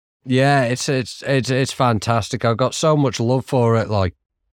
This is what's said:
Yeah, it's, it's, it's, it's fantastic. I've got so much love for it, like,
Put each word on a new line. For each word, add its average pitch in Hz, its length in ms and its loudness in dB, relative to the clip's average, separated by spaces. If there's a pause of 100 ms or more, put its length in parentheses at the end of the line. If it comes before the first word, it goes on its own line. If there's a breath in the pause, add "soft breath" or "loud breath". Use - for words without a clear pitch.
(260)
Yeah, 131 400 4
it's, 123 220 -4
it's, 131 380 -4
it's, 127 240 0
it's 131 240 0
fantastic. 117 720 0
I've 113 120 0
got 131 180 -2
so 156 200 2
much 139 240 0
love 123 280 -2
for 117 300 2
it, 104 120 -2
like, 95 240 0 (420)